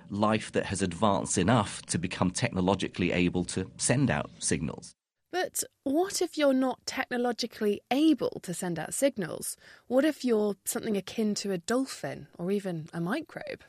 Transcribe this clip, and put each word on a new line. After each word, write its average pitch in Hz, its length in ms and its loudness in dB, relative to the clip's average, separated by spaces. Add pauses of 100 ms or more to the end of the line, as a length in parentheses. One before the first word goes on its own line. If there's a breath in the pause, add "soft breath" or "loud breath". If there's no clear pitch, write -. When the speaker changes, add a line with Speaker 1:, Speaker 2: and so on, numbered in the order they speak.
(100)
Speaker 1:
life 107 420 2
that - 140 0
has 95 160 -2
advanced 90 560 2
enough 101 480 4
to - 120 -2
become 92 320 -2
technologically - 800 0
able 90 360 2
to - 320 -4
send 127 320 2
out 73 280 -2
signals. - 560 -4 (380)
Speaker 2:
But - 320 -4 (200)
what 359 380 0
if 320 160 -2
you're 285 160 6
not 262 320 0
technologically 240 920 -2 (100)
able 294 520 4
to 180 120 -6
send 170 240 -4
out - 160 -6
signals? - 640 -2 (300 loud breath)
What 254 180 4
if 302 200 0
you're 208 400 2
something 226 320 -2
akin 208 400 -2
to 202 160 -4
a 185 60 -2
dolphin 170 680 -4 (120)
or 175 120 -2
even 185 420 -2
a 170 80 -4
microbe? - 680 -4